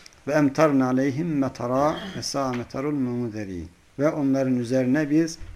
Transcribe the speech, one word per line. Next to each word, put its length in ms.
"Ve 60
emtarna 520
aleyhim 520
metara 580
ve 40
sa 320
metarul 420
munzerin." 720
Ve 100
onların 460
üzerine 540
biz 300